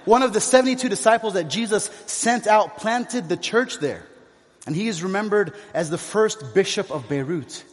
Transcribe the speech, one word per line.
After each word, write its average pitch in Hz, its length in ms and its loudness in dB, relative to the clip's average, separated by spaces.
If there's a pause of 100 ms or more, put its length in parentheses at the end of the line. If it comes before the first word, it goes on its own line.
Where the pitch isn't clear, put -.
One 240 180 6
of 247 80 2
the 208 80 2
seventy-two 254 480 4
disciples 220 460 2
that 175 160 -2
Jesus 208 400 -2 (160)
sent 233 420 -2
out 214 300 4
planted 233 500 -4
the 175 80 0
church 240 440 -2
there. 113 260 -4 (600)
And 131 80 -6
he 196 140 -2
is 175 160 -4
remembered 196 500 0 (200)
as 160 160 -2
the 156 80 -2
first 208 560 -2
bishop 190 360 0
of 135 200 -8
Beirut, 143 520 -4 (100)